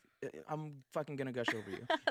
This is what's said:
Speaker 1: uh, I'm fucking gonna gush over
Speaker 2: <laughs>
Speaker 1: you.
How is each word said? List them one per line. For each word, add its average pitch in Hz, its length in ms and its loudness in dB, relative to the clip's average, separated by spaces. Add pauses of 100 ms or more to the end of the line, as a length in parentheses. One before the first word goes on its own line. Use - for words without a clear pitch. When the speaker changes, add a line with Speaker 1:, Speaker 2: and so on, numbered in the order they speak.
(240)
Speaker 1:
uh, 135 40 0 (200)
I'm 151 440 -4
fucking 147 240 0
gonna 131 160 0
gush 120 160 2
over 104 220 0
Speaker 2:
<laughs> - 0 -
Speaker 1:
you. 95 140 -4 (260)